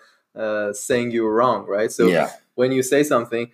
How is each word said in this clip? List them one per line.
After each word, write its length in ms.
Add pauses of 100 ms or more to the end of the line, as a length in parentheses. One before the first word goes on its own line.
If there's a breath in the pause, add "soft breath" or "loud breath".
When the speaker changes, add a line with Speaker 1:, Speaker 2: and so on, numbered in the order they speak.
(380 soft breath)
Speaker 1:
uh, 360
saying 380
you 120
were 100
wrong, 320
right? 240
So 180
Speaker 2:
Yeah. 220 (240)
Speaker 1:
when 160
you 120
say 200
something, 520